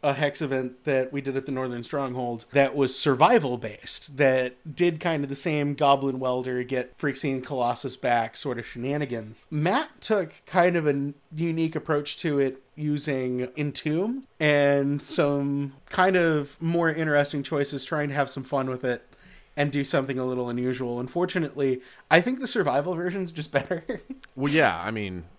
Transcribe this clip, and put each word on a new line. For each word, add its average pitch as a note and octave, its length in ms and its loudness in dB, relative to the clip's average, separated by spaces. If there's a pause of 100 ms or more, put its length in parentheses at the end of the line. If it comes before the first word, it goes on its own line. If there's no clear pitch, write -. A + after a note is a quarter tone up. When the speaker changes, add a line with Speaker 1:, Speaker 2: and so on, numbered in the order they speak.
Speaker 1:
a C#3 120 2
Hex C#3+ 260 -2
event C3 440 -2
that C3 280 2
we C#3 80 -4
did C3+ 160 -4
at C3 80 -2
the C#3+ 80 -6
Northern B2 300 -4
Stronghold B2 720 -4
that C#3 220 4
was C3+ 240 2
survival D3 600 4
based, A2 580 -10
that C3 380 4 (200)
did F3 240 2
kind D#3 240 -2
of C#3 60 -4
the C3+ 80 -6
same D3 380 0
Goblin C#3 440 4
Welder, B2+ 440 -2
get B2 340 -4
Phyrexian C3+ 480 -2
Colossus B2 540 -2
back A#2+ 400 0
sort B2 200 -4
of A#2 80 -8
shenanigans. A#2+ 840 -6
Matt F#3 500 0
took F#3+ 460 -2
kind F3+ 280 4
of D#3+ 120 2
a D3 40 4
n-, C#3+ 240 0 (220)
unique D#3+ 400 0
approach D3 420 -2
to D3 200 0
it C3+ 240 0 (120)
using C3+ 760 -2 (100)
Entomb D#3+ 680 -2 (140)
and C#3+ 640 4
some C#3+ 720 0 (160)
kind F#3+ 260 2
of D#3+ 460 2
more E3 280 2
interesting D3 520 0
choices, C#3 420 -2
trying D3 240 -2
to C#3 60 -6
have C#3 160 0
some C3+ 120 -8
fun C3 280 -2
with B2+ 140 -6
it B2 220 -2 (480)
and D3 160 0
do C#3+ 140 0
something C3+ 340 0
a B2+ 60 -2
little B2+ 240 -2
unusual. B2 500 -2
Unfortunately, C#3 840 -2 (280)
I E3+ 120 8
think B3+ 180 -2
the C4 60 -6
survival E3 480 0
version's F3 380 -4
just D#3 200 -8
<laughs> - 0 -
better. E3 320 0 (500)
Speaker 2:
Well, C#3 160 0
yeah, B2+ 320 4
I G2 100 -4
mean F#2+ 320 -6 (140)